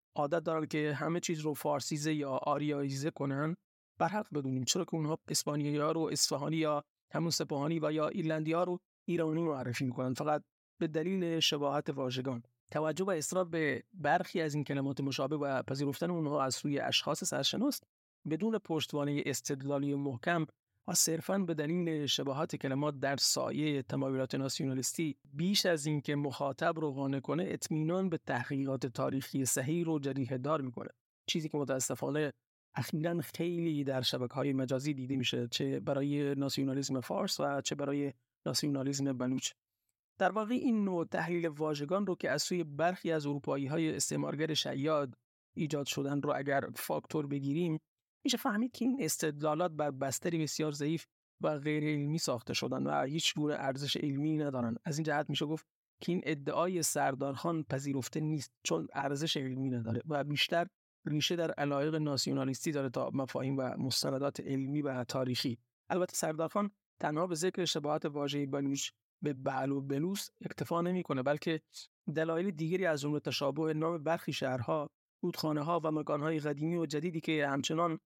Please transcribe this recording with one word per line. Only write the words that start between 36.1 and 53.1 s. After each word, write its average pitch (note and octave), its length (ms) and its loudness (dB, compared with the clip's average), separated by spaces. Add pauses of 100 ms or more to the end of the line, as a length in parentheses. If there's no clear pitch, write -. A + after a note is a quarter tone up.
ناسیونالیسم C#3 640 0
فارس - 400 -2
و C#3+ 220 2
چه - 140 -2
برای C#3+ 380 0 (320)
ناسیونالیسم C#3 680 0
بلوچ. B2+ 380 -2 (680)
در F#3 120 6
واقع G#3+ 220 0
این A3+ 300 4
نوع F3+ 220 0
تحلیل E3+ 420 0
واژگان D3+ 580 0
رو F3+ 100 0
که D#3 140 -2
از C#3+ 120 0
سوی F3 220 0
برخی D#3+ 480 0
از D#3 140 0
اروپایی‌های C#3+ 720 0
استعمارگر D3 580 -2
شیاد C#3 600 0 (420)
ایجاد D3 300 0
شدن C#3 360 0
رو C#3+ 140 2
اگر C#3 280 2 (120)
فاکتور D3+ 520 -2
بگیریم، C#3+ 520 2 (440)
می‌شه C#4 140 2
فهمید B3 340 0
که - 140 -2
این C4 140 4
استدلالات D#3 720 0
بر D3 200 0
بستری C#3 460 -2
بسیار D#3 340 0
ضعیف D3 340 -2 (360)
و D3+ 160 2
غیر D3+ 260 0
علمی D3+ 340 0
ساخته B2 360 -2
شدن C3 300 0
و D3 200 2
هیچ D3 320 0